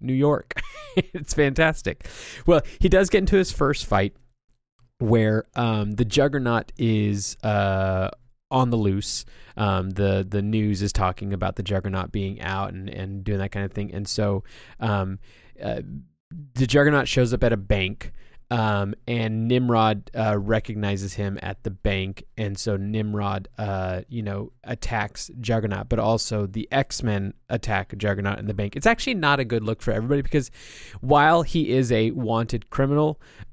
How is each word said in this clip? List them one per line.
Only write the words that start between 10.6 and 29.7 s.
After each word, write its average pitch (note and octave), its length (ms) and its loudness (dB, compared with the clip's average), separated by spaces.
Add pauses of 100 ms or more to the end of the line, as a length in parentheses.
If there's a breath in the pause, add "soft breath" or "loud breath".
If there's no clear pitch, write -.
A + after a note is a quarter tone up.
is G2+ 120 -2
talking G2 400 0
about F#2 240 -2
the G2 80 -6
Juggernaut F#2+ 480 -4
being G2 280 -4
out F#2+ 320 -4
and, F#2+ 160 -10
and F#2+ 360 -8
doing G#2 140 0
that G2 120 -2
kind G2+ 160 -4
of F#2+ 60 -8
thing. G2+ 200 -6
And G2 140 -6
so, G2+ 380 -2 (340 loud breath)
um, G2+ 400 -2 (440 soft breath)
uh, - 180 -4 (720)
the C3 120 2
Juggernaut C#3+ 420 4
shows B2 260 2
up A2+ 80 2
at A#2+ 100 6
a A2 40 0
bank, F#2+ 560 -2 (380 soft breath)
um, G#2 440 0 (140)
and A2+ 400 -2
Nimrod, A2+ 680 2
uh, A2 240 0
recognizes G2+ 760 -2
him G2+ 280 -4
at - 220 -10
the A2 60 -4
bank. F#2+ 540 -2 (120)
And G2+ 200 -4
so G#2 200 -2
Nimrod, G#2 720 -4 (100)
uh, F#2+ 500 -4
you A#2 140 -8
know, G2+ 300 -6 (100)
attacks - 680 -6 (100)
Juggernaut, G#2+ 480 0
but A2 100 2
also A2 480 0
the G#2+ 240 -6
X-Men G#2+ 640 0 (140)
attack G#2 480 -2
Juggernaut G2 420 -2
in G#2 80 -8
the G#2 80 -4
bank. G2+ 220 -4
It's C#3 100 2
actually A#3 280 2
not D3 260 2
a B2+ 40 0
good A2 200 -2
look A2 180 -4